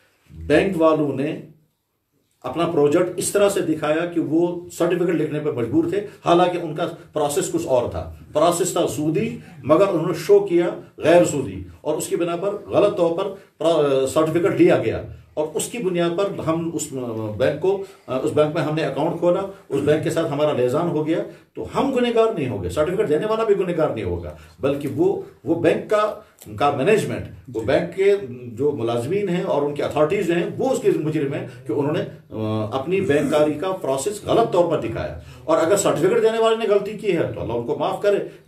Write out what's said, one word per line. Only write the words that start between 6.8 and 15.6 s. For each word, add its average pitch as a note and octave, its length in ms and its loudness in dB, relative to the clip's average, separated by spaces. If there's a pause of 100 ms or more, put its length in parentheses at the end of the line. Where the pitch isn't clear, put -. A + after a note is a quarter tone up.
process - 640 -4
कुछ - 180 -4
और B2+ 220 2
था, E2+ 320 -8 (120)
Process E3+ 440 2
था F3 100 2
सूदी, D#3+ 520 -2 (260)
मगर D#3+ 220 4
उन्होंने E3+ 280 -2
शो G3+ 260 6
किया F3 260 2 (340)
गैर E3 240 6
सूदी F#2+ 420 -4 (180)
और D3+ 100 0
उसकी G3 220 -4
बिना E3+ 200 -2
पर G3 360 -6
गलत F3 240 4
तौर E3+ 160 2
पर F#3+ 120 -2 (340)
प्रो-, C#3+ 500 2
certificate D#3+ 500 2
लिया E3 180 8
गया - 280 -2 (320)
और D3+ 100 0
उसकी F#3 320 -6